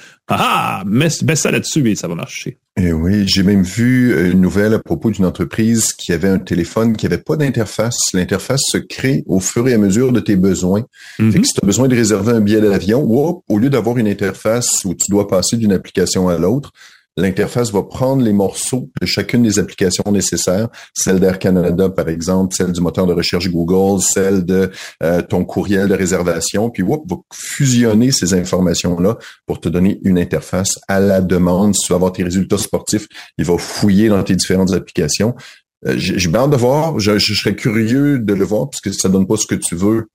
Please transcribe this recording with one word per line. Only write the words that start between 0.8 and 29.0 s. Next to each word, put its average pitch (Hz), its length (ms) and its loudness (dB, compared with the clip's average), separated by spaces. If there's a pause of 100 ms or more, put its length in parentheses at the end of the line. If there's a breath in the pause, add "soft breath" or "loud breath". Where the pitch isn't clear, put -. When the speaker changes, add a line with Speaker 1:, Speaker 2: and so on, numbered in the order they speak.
Speaker 1:
ah, - 40 -10
mets, 120 220 2 (180)
mets 151 120 0
ça - 120 0
là-dessus 120 400 0
et 98 60 2
ça 87 140 -6
va 85 60 -6
marcher. » - 420 -10 (200)
Speaker 2:
Et 90 140 2
oui, 90 340 2
j'ai 95 180 0
même 98 200 4
vu 113 680 2
une 92 80 4
nouvelle 101 320 2
à 104 60 2
propos - 320 -2
d'une 101 120 0
entreprise 110 680 0
qui - 180 -6
avait 85 160 0
un 95 120 2
téléphone 104 580 -2
qui - 80 -4
avait 135 140 0
pas 156 180 -4
d'interface. 120 580 -2 (180)
L'interface 95 540 -2
se 95 120 -2
crée - 480 -2
au 92 120 0
fur 120 300 -2
et 123 40 4
à 113 40 2
mesure 104 340 2
de 113 80 2
tes 104 160 0
besoins. 92 480 0 (360 loud breath)
Speaker 1:
Mhm. 110 120 4
Speaker 2:
Fait 127 80 4
que 269 80 4
si - 60 0
t'as - 120 -2
besoin 104 220 2
de 127 80 2
réserver 107 380 2
un 113 80 4
billet 107 180 4
d'avion, 104 420 2
whoop, 143 460 0
au 107 120 2
lieu 131 100 2
d'avoir 120 280 0
une 107 120 0
interface 104 720 -2
où 90 100 -4
tu - 160 -4
dois 101 200 2
passer 92 260 0
d'une 110 160 2
application 92 560 0
à 85 100 0
l'autre, 104 360 0 (440 loud breath)
l'interface 98 540 -2
va 98 100 0
prendre 131 400 0
les 110 120 2
morceaux - 560 -2 (100)
de 92 60 -4
chacune 107 360 0
des 107 160 2
applications 92 540 -2
nécessaires, 95 560 0 (260 loud breath)
celle 95 280 0
d'Air 92 180 2
Canada, 92 480 2
par 85 220 -4
exemple, 92 440 -2
celle 90 200 -2
du 85 80 -4
moteur 90 260 0
de 87 60 2
recherche 87 360 -2
Google, 92 520 2
celle 98 420 0
de, 92 260 0 (320 loud breath)
euh, 85 200 2
ton 90 240 -2
courriel 98 420 0
de 98 60 2
réservation, 87 760 -2
puis 98 140 -4
whoop, 120 260 -2
va 90 60 -6 (180)
fusionner 120 800 2
ces 92 220 0
informations-là 90 840 0 (280 loud breath)